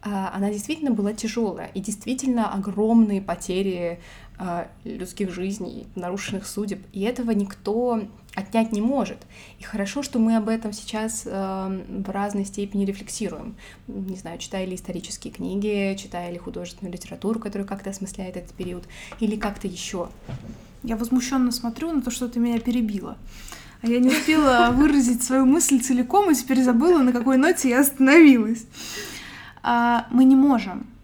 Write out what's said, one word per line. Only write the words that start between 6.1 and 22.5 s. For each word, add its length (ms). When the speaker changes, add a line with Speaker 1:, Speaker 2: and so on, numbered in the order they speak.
Speaker 1:
судеб, 340
и 80
этого 300
никто 720
отнять 380
не 100
может. 360
И 20
хорошо, 400
что 160
мы 180
об 140
этом 240
сейчас, 500
эм, 760
в 80
разной 340
степени 400
рефлексируем. 680
Не 280
знаю, 220
читая 280
ли 80
исторические 580
книги, 680
читая 340
ли 60
художественную 540
литературу, 480
которая 260
как-то 240
осмысляет 460
этот 160
период, 320
или 160
как-то 320
ещё. 400
Speaker 2:
Я 140
возмущённо 560
смотрю 400
на 100
то, 80
что 180
ты 120
меня 200